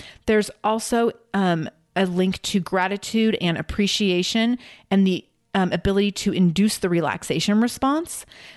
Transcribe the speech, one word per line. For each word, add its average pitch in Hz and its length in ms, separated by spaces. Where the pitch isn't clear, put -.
There's 214 240
also, 226 480
um, 175 360
a 190 80
link 185 360
to - 180
gratitude 202 800
and 165 180
appreciation 208 1000
and 196 160
the, 180 160
um, 185 180
ability 196 400
to - 220
induce 185 440
the 190 120
relaxation 165 720
response. 277 640